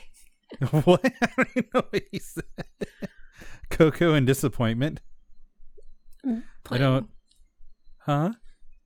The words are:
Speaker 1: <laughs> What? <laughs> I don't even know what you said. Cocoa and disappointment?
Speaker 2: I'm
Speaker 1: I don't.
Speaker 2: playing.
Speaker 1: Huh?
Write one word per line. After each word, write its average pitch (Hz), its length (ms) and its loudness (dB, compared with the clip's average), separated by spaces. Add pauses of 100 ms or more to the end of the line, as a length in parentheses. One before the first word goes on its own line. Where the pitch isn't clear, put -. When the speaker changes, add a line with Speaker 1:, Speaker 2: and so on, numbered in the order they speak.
Speaker 1:
<laughs> - 800 -4
What? 180 200 6
<laughs> - 180 0
I 214 140 2
don't - 200 2
even 240 160 0
know - 180 2
what 196 120 -2 (100)
you 196 60 -8
said. - 260 -10 (1300)
Cocoa 160 440 4
and 135 120 6
disappointment? 127 760 0 (1200)
Speaker 2:
I'm 233 200 -4 (280)
Speaker 1:
I 123 60 -2
don't. 131 300 2
Speaker 2:
playing. - 20 -20 (920)
Speaker 1:
Huh? 156 320 0 (540)